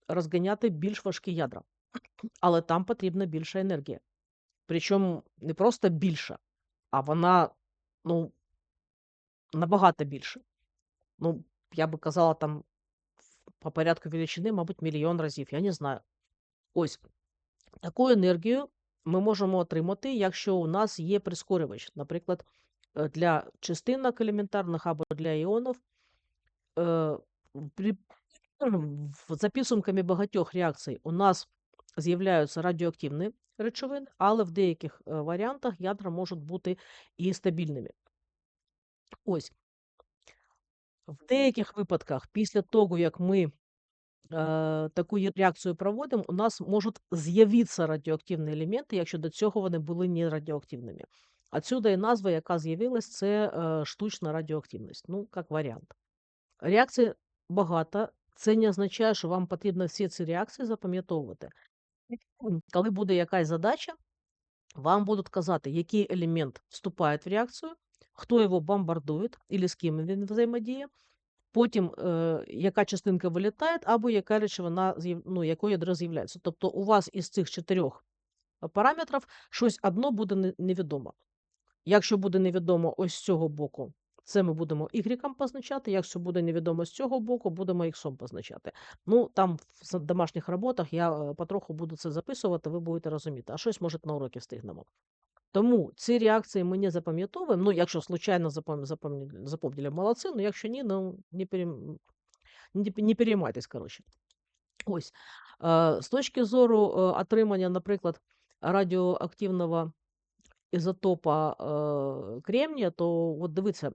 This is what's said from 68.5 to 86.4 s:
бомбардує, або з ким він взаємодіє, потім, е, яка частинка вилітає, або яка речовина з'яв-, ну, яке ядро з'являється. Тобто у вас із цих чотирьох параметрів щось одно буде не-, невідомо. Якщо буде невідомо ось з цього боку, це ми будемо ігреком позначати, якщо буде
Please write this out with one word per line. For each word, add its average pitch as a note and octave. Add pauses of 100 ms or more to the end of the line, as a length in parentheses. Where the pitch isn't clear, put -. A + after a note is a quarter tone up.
бомбардує, E3 (220)
або F#3
з -
ким D#3+
він G3
взаємодіє, A#3 (640)
потім, G#3+
е, E3
яка F#3+
частинка F#3
вилітає, A3
або A#3
яка G#3+
речовина F#3
з'яв-, E3+
ну, F3+
яке E3
ядро F3+
з'являється. E3
Тобто F3+
у -
вас G3+
із F#3
цих F#3
чотирьох F3 (680)
параметрів C#4 (240)
щось A#3
одно G#3
буде G3+
не-, F#3
невідомо. E3+ (720)
Якщо G3+
буде F#3+
невідомо F3
ось F3+
з -
цього E3
боку, D3 (360)
це G3
ми F3
будемо D#3
ігреком B3
позначати, C4
якщо F#3
буде F3